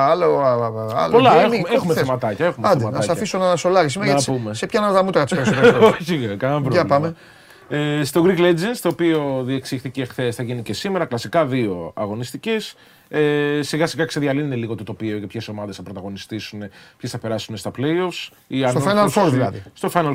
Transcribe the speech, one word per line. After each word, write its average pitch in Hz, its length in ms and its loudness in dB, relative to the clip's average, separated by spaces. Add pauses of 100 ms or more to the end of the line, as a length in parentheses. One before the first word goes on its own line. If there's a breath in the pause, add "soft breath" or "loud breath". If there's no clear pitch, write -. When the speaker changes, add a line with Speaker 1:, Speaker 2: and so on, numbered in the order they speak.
Speaker 1:
άλλο, 156 340 4
α, 135 140 4
α, 113 500 -2
άλλο 165 100 0
Speaker 2:
Πολλά, 240 200 8
Speaker 1:
gaming, 165 100 8
Speaker 2:
έχουμε, 226 160 2
Speaker 1:
ό,τι 202 160 -2
Speaker 2:
έχουμε 170 200 2
Speaker 1:
θες. 165 80 0
Speaker 2:
θεματάκια, 123 440 -2
έχουμε - 220 -2
Speaker 1:
Άντε, 180 100 6
Speaker 2:
θεματάκια. 110 280 -2
Speaker 1:
να 175 80 0
σε - 60 -4
αφήσω 202 180 -4
να 180 180 2
σολάρεις 180 360 4
σήμερα, 202 200 0
Speaker 2:
Να 143 60 4
Speaker 1:
γιατί 135 140 0
σε, 127 60 -2
Speaker 2:
πούμε. 107 160 -6
Speaker 1:
σε 185 120 -6
πιάνω 208 260 0
τα 190 120 6
μούτρα 175 200 2
της 185 100 -2
Speaker 2:
<laughs> 165 40 0
Speaker 1:
περισσότερο. 220 480 6
Speaker 2:
Όχι, 175 320 2
κανένα 104 180 -4
Speaker 1:
Για 139 240 -2
Speaker 2:
πρόβλημα. 165 240 2
Speaker 1:
πάμε. 151 300 2 (540 loud breath)
Speaker 2:
Ε, 147 360 -2
στο 165 220 0
Greek 185 120 4
Legends, 175 440 2
το 180 60 0
οποίο 151 560 0
διεξήχθηκε 131 600 -6
χθες, 120 320 -4
θα 127 60 -8
γίνει 120 200 -6
και 107 100 -8
σήμερα, 190 320 -2
κλασικά 123 420 -2
δύο 104 480 -4
αγωνιστικές. 123 800 -6 (340 soft breath)
Ε, 147 540 0
σιγά 156 240 -2
σιγά 160 180 -2
ξεδιαλύνεται 143 500 -2
λίγο 117 200 -6
το 98 100 -10
τοπίο 107 320 -6
για 101 100 -8
ποιες 107 220 -10
ομάδες 104 280 -10
θα 95 60 -16
πρωταγωνιστήσουν, 98 800 -12 (340 loud breath)
ποιες 127 140 -10
θα 123 80 -10
περάσουν 110 380 -6
στα 101 220 -8
playoffs. 170 500 -4 (180)
Η 131 200 -6
Speaker 1:
Στο 131 220 0
Speaker 2:
Ανόρθωση 208 300 2
Speaker 1:
Final 202 80 4
Four 156 40 4
δηλαδή. 104 320 0 (100)
Speaker 2:
Στο - 200 -6
Final 156 220 2